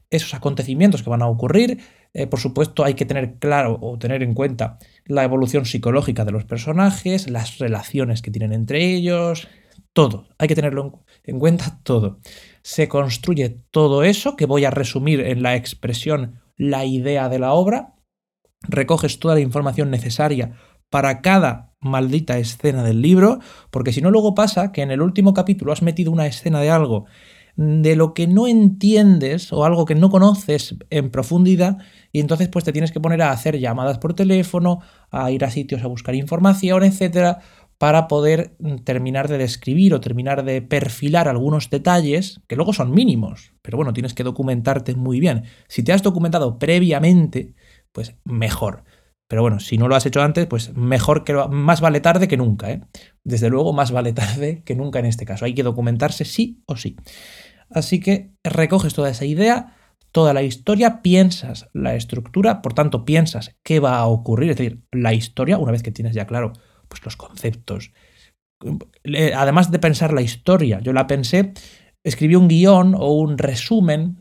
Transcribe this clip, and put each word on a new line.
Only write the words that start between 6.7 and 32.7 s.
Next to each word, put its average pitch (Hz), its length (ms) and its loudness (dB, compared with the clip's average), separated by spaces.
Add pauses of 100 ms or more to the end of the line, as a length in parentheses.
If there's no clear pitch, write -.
las 117 300 -8
relaciones 117 640 -4
que 113 80 -10
tienen 107 200 -4
entre 113 320 -2 (120)
ellos, 175 520 -2 (460)
todo. 117 340 2 (120)
Hay 156 80 0
que 151 80 0
tenerlo 139 480 -6 (220)
en, - 100 -10
en 127 40 -6
cuenta 165 440 0
todo. 107 360 -2 (440)
Se - 240 -2
construye 139 840 -4
todo 143 340 2
eso, 202 320 0
que 151 120 0
voy 143 180 2
a 131 60 2
resumir 139 480 0
en 127 240 -2
la 123 120 0
expresión 120 840 -6 (180)
la 139 260 -2
idea 131 440 -2
de 127 100 -2
la 131 140 0
obra. 196 420 0 (640)
Recoges 143 560 -2
toda 165 160 0
la 156 80 4
información 139 480 -2
necesaria 123 640 -2 (400)
para 139 300 -2
cada 170 580 2
maldita 135 580 -2
escena 123 460 -2
del 113 180 2
libro, 185 380 6 (320)
porque - 220 -2
si 135 80 -2
no 180 100 2
luego 214 240 2
pasa 202 360 0
que 151 100 -6
en 139 100 -4
el 135 100 -2
último 190 320 4
capítulo 190 380 0
has 151 100 -2
metido 170 300 0
una 160 160 0
escena 151 320 -2
de 147 100 2
algo 135 360 2 (500)
de 156 420 2
lo 160 160 2
que 170 120 -2
no 202 220 4
entiendes 196 1040 4
o 147 140 2
algo 170 180 4
que 160 120 0
no 180 140 6
conoces 190 640 2 (140)
en 143 200 -2
profundidad, 180 680 2 (340)
y 151 100 -2
entonces 160 260 0
pues 175 160 -4
te 160 80 -4